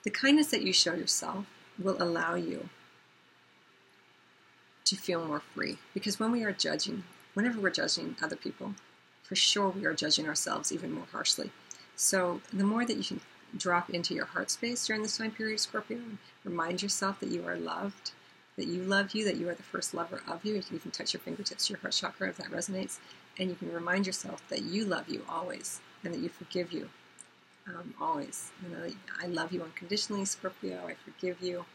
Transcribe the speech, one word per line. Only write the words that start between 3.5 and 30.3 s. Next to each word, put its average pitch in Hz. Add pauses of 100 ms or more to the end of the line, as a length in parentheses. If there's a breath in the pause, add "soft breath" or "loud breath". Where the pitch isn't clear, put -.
to 190
feel 170
more 151
free. - (160)
Because 196
when 220
we 240
are 202
judging, 160 (300)
whenever 226
we're 190
judging 165
other 156
people, - (480)
for 190
sure 202
we 190
are 156
judging 151
ourselves 156
even 165
more 170
harshly. - (460 loud breath)
So 180 (120)
the 196
more 226
that 233
you -
can - (360)
drop 175
into 175
your -
heart -
space 233
during 214
this 214
time 220
period, 214
Scorpio, 220
and 226 (260 loud breath)
remind 175
yourself 196
that 196
you 175
are 175
loved, 170 (440 loud breath)
that -
you 180
love 196
you, 214
that 196
you 170
are 170
the -
first -
lover 175
of 170
you. 214
You 190
can -
even -
touch -
your -
fingertips -
to 208
your 185
heart 180
chakra 185
if 175
that -
resonates. 190 (400 loud breath)
And 185
you 175
can 170
remind 180
yourself -
that -
you 196
love 185
you -
always - (240)
and 170
that 170
you 170
forgive 175
you, 156 (760)
um, 175
always. 156 (120)
You 170
know, 170 (280)
"I 175
love 165
you 175
unconditionally, 196
Scorpio. 185